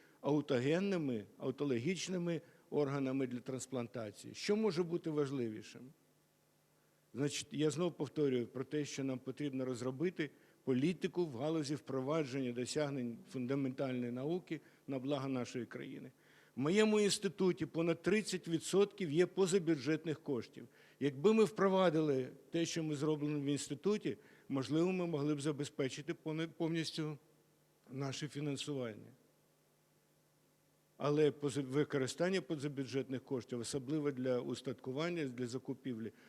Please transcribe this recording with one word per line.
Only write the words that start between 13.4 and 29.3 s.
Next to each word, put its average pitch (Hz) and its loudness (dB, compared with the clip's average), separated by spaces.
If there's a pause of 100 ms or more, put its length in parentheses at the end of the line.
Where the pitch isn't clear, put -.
науки 151 -4 (260)
на 135 -4
благо 135 -2
нашої 127 -2
країни. 143 -12 (460)
В 120 -4
моєму 214 6
інституті 190 2
понад 165 0
тридцять 190 0
відсотків 180 2
є 170 6
позабюджетних 160 2
коштів. 120 -6 (320)
Якби 143 4
ми 220 8
впровадили 160 4 (200)
те, 165 2
що 160 -2
ми 151 -2
зробимо 147 0
в 143 -4
інституті, 147 0 (320)
можливо, 139 2
ми 180 0
могли 151 0
б 147 -2
забезпечити 143 -2
повне-, 160 -4
повністю 160 -2 (720)
наше 139 -4
фінансування. 131 -6 (1800)